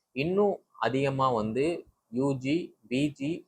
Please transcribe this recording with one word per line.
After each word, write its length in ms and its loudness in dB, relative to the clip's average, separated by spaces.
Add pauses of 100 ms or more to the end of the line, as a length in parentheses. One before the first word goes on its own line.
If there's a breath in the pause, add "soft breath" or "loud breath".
(120)
இன்னும் 440 2 (240)
அதிகமா 500 2
வந்து 560 0 (240)
யூ 280 0
ஜி, 380 -2 (120)
பி 220 0
ஜி 380 -6